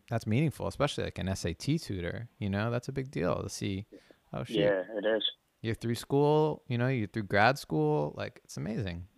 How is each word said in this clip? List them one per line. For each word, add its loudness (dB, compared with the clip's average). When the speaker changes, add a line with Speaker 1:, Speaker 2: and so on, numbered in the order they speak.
Speaker 1:
that's -2
meaningful, 2
especially, 0
like, -6
an -2
S -2
A 0
T 0
tutor, -6
you -2
know, 0
that's -4
a -8
big -6
deal 0
to -6
see, -4
"Oh, -4
shit. 2
Speaker 2:
Yeah, 0
it -4
is. 2
Speaker 1:
You're -2
through -2
school, 2
you -2
know, 2
you're 0
through -4
grad 6
school." 0
Like, -6
it's -14
amazing. -4